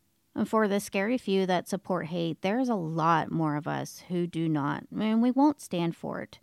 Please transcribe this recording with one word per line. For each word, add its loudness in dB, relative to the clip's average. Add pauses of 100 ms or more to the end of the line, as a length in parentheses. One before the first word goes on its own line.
(340)
And 0
for 2
the 2
scary -2
few 2
that 0
support -4
hate, -4
there's 0
a 0
lot 2
more 2
of -4
us -6 (100)
who 0
do -2
not, 0
and 0
we 4
won't 4
stand -2
for -8
it. -16